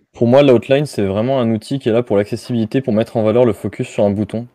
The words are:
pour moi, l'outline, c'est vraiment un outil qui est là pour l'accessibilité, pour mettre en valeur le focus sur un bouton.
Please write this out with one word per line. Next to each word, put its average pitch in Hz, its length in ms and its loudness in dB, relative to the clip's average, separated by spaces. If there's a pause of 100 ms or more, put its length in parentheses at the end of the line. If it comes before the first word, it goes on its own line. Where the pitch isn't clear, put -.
(120)
pour 117 160 0
moi, 139 160 6
l'outline, 135 420 2
c'est 107 180 -4
vraiment 113 360 -2
un 117 100 0
outil 113 300 -4
qui - 80 -6
est 107 40 2
là 120 120 0
pour 104 120 -2
l'accessibilité, 113 640 -2
pour 123 120 -4
mettre 110 240 -2
en 110 80 0
valeur 113 200 4
le 113 80 2
focus 107 360 -8
sur - 160 -2
un 101 60 2
bouton. 107 440 -6